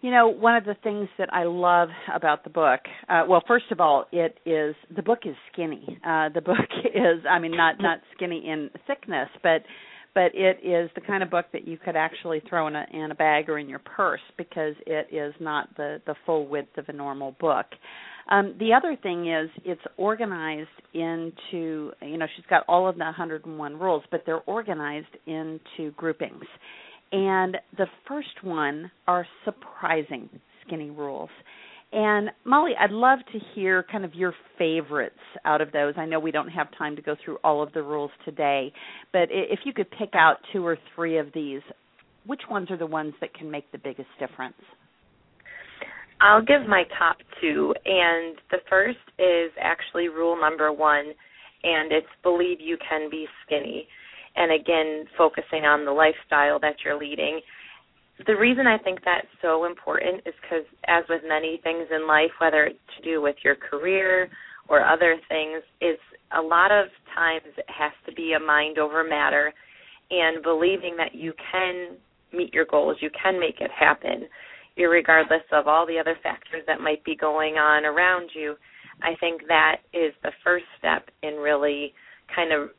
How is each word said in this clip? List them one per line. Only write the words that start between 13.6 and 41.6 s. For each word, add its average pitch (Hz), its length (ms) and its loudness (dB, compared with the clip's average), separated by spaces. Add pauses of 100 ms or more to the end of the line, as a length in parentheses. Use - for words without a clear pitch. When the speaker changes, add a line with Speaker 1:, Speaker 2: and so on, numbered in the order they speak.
Speaker 1:
in 143 80 -12
your 135 100 -12
purse, - 420 -2 (160)
because 156 380 -6 (140)
it 156 260 -4
is 147 240 -6
not 151 380 -6
the, 147 280 -8
the 151 120 -8 (100)
full 151 220 0
width 143 300 -8
of 147 100 -12
a 147 40 -12
normal 139 460 -10
book. 139 280 0 (640)
Um, 202 300 2
the 220 140 2
other 285 280 4
thing 175 320 -4
is 160 180 -2 (140)
it's 175 160 -8 (160)
organized 180 720 -4 (260)
into, 165 960 -8 (100)
you 151 160 -10
know, 160 160 -4
she's - 160 -20
got 170 160 4
all 180 220 4
of 175 100 -2
the 160 140 -4
hundred 160 340 -8
and 160 100 -12
one 151 220 -10
rules, 170 320 0
but 156 160 -4
they're 160 140 -2
organized 156 760 -6 (140)
into 156 680 -10
groupings. 160 460 -6 (720)
And 190 460 0 (180)
the 190 100 0 (220)
first - 340 -12
one 160 480 -4 (160)
are 180 200 0 (180)
surprising 151 840 -6 (360)
skinny 151 240 -10
rules. 143 400 -10 (600)
And 208 380 2 (140)
Molly, 285 360 4
I'd 202 100 4
love 247 280 4 (140)
to 220 60 -8 (160)
hear 185 380 0
kind 202 120 -6
of 160 100 -12
your 175 200 -2 (240)
favorites 151 560 -2 (300)
out 151 160 4
of 151 120 -4
those. 147 260 0
I 160 80 -6
know 160 140 -2
we 160 100 -4
don't 151 180 -4
have 165 200 -4 (100)
time 147 180 -6
to 147 60 -16
go 151 200 -6
through 160 220 -12
all 151 180 2
of 147 120 -6
the 160 80 -4
rules 147 280 -6 (140)
today, 143 480 -2 (400)
but 175 120 4
i-, - 280 -4
if 196 140 -4
you 277 80 -8
could 196 160 -4
pick 214 240 -8
out 160 220 8 (180)
two 180 120 -2
or 165 120 -2 (160)
three 165 240 -2
of 147 160 -2
these, 143 260 -6 (640)